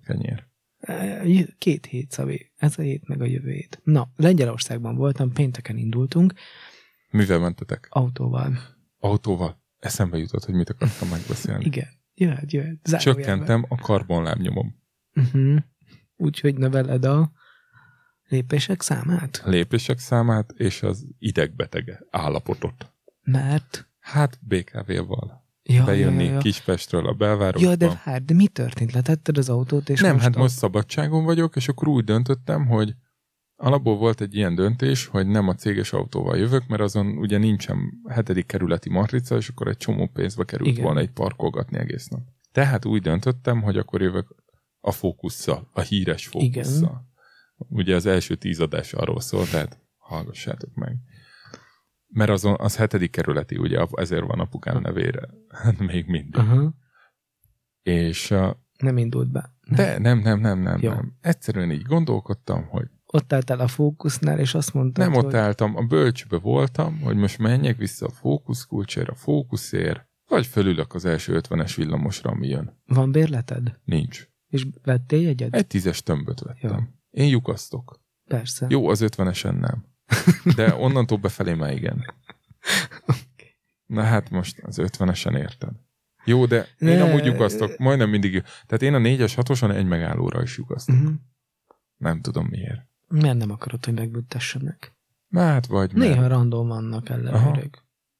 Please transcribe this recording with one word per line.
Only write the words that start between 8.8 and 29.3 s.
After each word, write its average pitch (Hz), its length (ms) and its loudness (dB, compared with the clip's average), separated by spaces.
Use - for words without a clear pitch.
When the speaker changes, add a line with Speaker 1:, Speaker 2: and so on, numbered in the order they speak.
Speaker 1:
Autóval? 92 640 -2
Eszembe 90 400 -2
jutott, 82 260 -4
hogy 92 100 -4
mit 87 160 0
akartam - 380 -2
megbeszélni. - 560 -6
Speaker 2:
Igen. 135 240 -4
Jöhet, 147 360 0
jöhet. 156 320 -4
Zárójelben. 139 400 2
Speaker 1:
Csökkentem 113 440 2
a 123 80 -2
karbonlábnyomom. - 1080 -2
Speaker 2:
Mhm. 135 440 4
Úgyhogy 147 420 0
növeled 131 460 0
a 151 280 4
lépések 143 520 -2
számát? 147 640 -4
Speaker 1:
Lépések 107 540 0
számát 117 580 0
és - 260 -2
az 98 240 -4
idegbeteg - 920 -4
állapotot. - 840 -6
Speaker 2:
Mert? 135 680 -2
Speaker 1:
Hát 143 440 -2
B 101 120 -4
K 107 220 -12
V-val. 92 560 -6
Speaker 2:
Ja, 123 220 6
Speaker 1:
Bejönni 98 380 4
Speaker 2:
ja, 87 60 2
ja, - 60 0
ja. 139 40 0
Speaker 1:
Kispestről 90 680 0
a 82 60 0
belvárosba. 104 560 2
Speaker 2:
Ja, 175 80 4
de 170 280 2
várj, 131 200 -4
de 156 100 2
mi 196 140 8
történt? 120 440 -2
Letetted 147 460 0